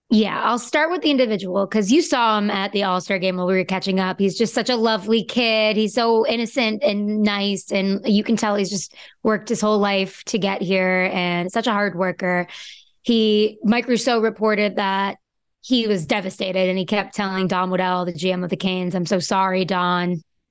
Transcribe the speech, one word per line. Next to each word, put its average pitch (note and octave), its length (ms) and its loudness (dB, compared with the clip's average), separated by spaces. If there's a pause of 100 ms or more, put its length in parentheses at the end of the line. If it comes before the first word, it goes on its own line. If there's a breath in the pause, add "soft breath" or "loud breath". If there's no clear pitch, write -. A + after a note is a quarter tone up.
(120)
Yeah, G#3+ 300 2
I'll A3+ 160 0
start D4+ 320 -2
with F4 140 -4
the D4+ 80 2
individual G3 560 0
'cause G#3 240 0
you D#4+ 100 6
saw A#3 380 2
him G#3 100 0
at G3+ 220 -2
the G3+ 100 0
All-Star F#3 380 0
game F3+ 180 0
while F3+ 80 -2
we F3+ 80 2
were F#3 100 2
catching F#3+ 360 0
up. F#3 200 -2
He's G3 160 2
just A3 200 0
such A#3+ 160 0
a B3 40 2
lovely A3 480 2
kid. A3 540 2
He's G#3+ 160 0
so A#3 320 2
innocent A3+ 560 -2
and G#3 400 0
nice, G3+ 500 0
and G3 360 0
you G#3 160 4
can A3+ 120 2
tell G#3 200 0
he's G3+ 160 0
just F#3 240 -8 (260 loud breath)
worked G#3+ 280 0
his A#3 120 -2
whole G#3+ 160 2
life G3 480 0
to A3+ 140 -2
get G3 240 -2
here F#3 500 2
and F3 380 -2
such A#3 160 -2
a A#3+ 40 2
hard G3+ 220 0
worker. F3+ 540 -2 (560 loud breath)
He, G#3+ 600 2
Mike A#3+ 240 2
Rousseau A#3+ 320 2
reported G#3+ 580 0
that G3 400 -2 (440)
he A#3+ 260 0
was F#3 200 0
devastated F#3+ 640 -2
and F#3 100 0
he F#3 60 -2
kept G3 300 -2
telling F#3+ 320 -2
Don F#3 220 0
Waddell, F3+ 360 0
the F3 80 -4
G F3 180 -2
M F3+ 120 -2
of F3 60 -6
the F#3+ 80 -2
Canes, F#3 380 -2
"I'm F3 100 -2
so F#3+ 140 0
sorry, F#3+ 440 0
Don," F3+ 600 0 (280)